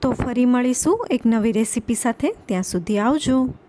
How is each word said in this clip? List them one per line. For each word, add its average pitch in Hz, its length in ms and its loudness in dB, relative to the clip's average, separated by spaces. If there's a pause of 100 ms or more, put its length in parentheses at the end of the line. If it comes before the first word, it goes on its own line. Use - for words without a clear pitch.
તો 262 180 2
ફરી 247 340 0
મળીશું 254 480 0 (140)
એક - 160 0
નવી 226 260 2
રેસીપી 226 460 -2
સાથે. 254 240 -2 (180)
ત્યાં 185 260 -2
સુધી 190 340 -2
આવજો. 262 340 0 (280)